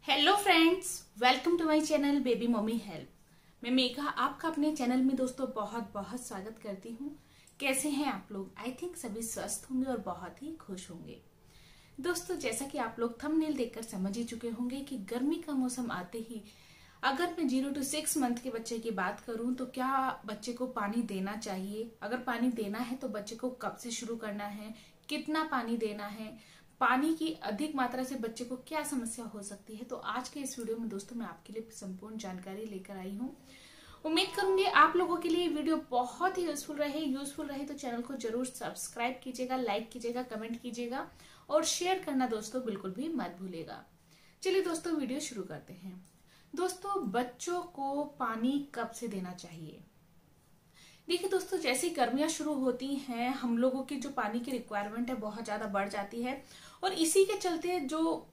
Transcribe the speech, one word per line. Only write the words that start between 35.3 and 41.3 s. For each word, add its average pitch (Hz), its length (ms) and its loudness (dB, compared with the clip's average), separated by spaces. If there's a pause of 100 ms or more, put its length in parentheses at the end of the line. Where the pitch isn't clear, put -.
वीडियो 302 300 2 (140)
बहुत 285 460 2
ही 349 80 2
useful 294 300 -4
रहे। 294 240 0
useful 277 480 -2
रहे 285 180 -4
तो 285 80 -8
channel 240 280 -4
को 254 120 -6
जरूर 240 320 0
subscribe 240 760 -4
कीजिएगा, 254 320 -4
like 226 340 0
कीजिएगा, 240 340 -4
comment 226 380 -6
कीजिएगा 240 460 -4 (420)